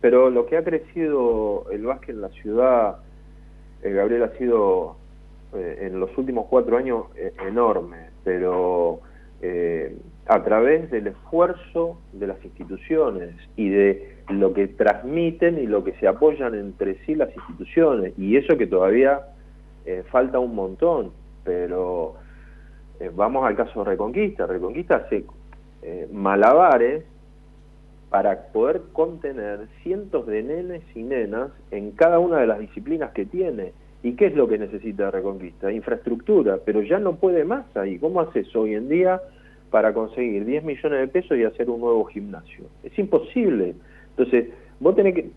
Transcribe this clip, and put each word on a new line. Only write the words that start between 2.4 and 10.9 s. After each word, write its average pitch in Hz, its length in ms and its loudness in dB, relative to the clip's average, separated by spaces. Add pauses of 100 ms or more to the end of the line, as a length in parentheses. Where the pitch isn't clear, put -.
eh, 98 100 -4
Gabriel, 107 320 2
ha 113 140 -4
sido, 98 600 2 (580)
eh, 92 320 -8
en 92 120 -6
los 92 160 -4
últimos 127 320 -4
cuatro 120 300 2
años, 123 280 -2 (100)
eh, 92 180 -8 (140)
enorme, 98 640 -2 (140)
pero, 90 760 0 (420)
eh, 85 560 -4 (300)
a 104 160 4
través 127 480 2